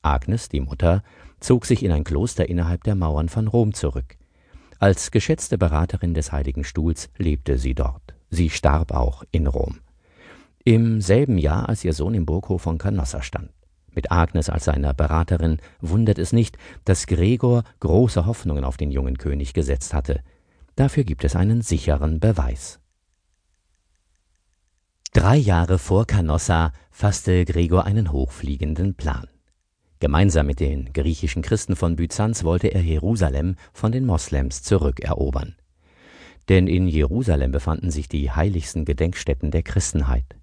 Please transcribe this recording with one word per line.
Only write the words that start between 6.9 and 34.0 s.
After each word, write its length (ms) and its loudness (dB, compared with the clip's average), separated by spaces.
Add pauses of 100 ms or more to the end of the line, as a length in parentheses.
lebte 420 0
sie 160 -2
dort. 420 -6 (120)
Sie 220 0
starb 400 0
auch 400 -2
in 160 0
Rom. 320 -4 (840)
Im 360 4
selben 380 4
Jahr, 300 0
als 160 -4
ihr 80 2
Sohn 220 -2
im 120 0
Burghof 360 -2
von 140 -2
Canossa 460 -4
stand. 280 -10 (440)
Mit 160 -4
Agnes 400 2
als 140 -4
seiner 280 0
Beraterin 680 0 (220)
wundert 380 2
es 140 -2
nicht, 260 2 (260)
dass 220 2
Gregor 560 2 (160)
große 480 2
Hoffnungen 380 -2
auf 120 -4
den 140 -2
jungen 280 -2
König 360 -4
gesetzt 400 -2
hatte. 260 -2 (540)
Dafür 300 2
gibt 200 -4
es 120 0
einen 260 2
sicheren 560 0
Beweis. 600 -2 (2250)
Drei 240 6
Jahre 420 4
vor 280 0
Canossa 680 2 (180)
fasste 540 0
Gregor 400 2
einen 260 0
hochfliegenden 840 -4
Plan. 320 -6 (720)
Gemeinsam 460 4
mit 120 -4
den 340 -4
griechischen 500 -2
Christen 340 -2
von 180 0
Byzanz 480 -2
wollte 320 0
er 80 2
Jerusalem 720 0 (180)
von 200 -2
den 140 -2